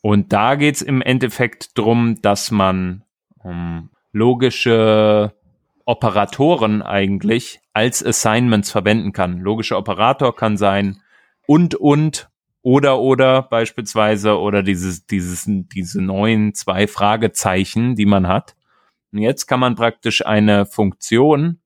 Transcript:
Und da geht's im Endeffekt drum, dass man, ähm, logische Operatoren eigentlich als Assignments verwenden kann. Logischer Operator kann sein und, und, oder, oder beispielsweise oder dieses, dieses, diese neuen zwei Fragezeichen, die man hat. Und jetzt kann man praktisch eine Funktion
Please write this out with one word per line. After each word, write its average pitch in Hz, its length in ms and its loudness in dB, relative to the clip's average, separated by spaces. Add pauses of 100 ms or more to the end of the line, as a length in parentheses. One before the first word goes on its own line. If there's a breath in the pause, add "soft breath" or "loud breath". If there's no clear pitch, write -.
Und 104 320 0
da 113 220 2
geht's 147 260 0
im 135 200 -2
Endeffekt 127 760 -4
drum, 117 440 0
dass 101 300 0
man, 92 520 -2 (400)
ähm, 87 460 -10 (260)
logische 110 1200 2 (480)
Operatoren 110 960 0
eigentlich 101 800 -2 (140)
als 117 300 -2
Assignments 113 680 0
verwenden 104 400 0
kann. 90 280 -4
Logischer 104 380 -4
Operator 113 560 0
kann 107 220 -2
sein 98 460 -2 (440 soft breath)
und, 160 300 2
und, 147 540 0 (320)
oder, 135 380 2
oder 131 420 4
beispielsweise 107 1000 0
oder 101 240 0
dieses, 92 420 -4
dieses, 90 420 -6
diese 92 540 -6
neuen 104 520 0
zwei 98 340 0
Fragezeichen, 107 1080 0
die 107 100 0
man 98 200 4
hat. - 300 -6 (560)
Und 104 80 -6
jetzt 113 280 -2
kann 127 120 -2
man 123 160 0
praktisch 113 500 -2
eine 107 400 4
Funktion 143 1000 0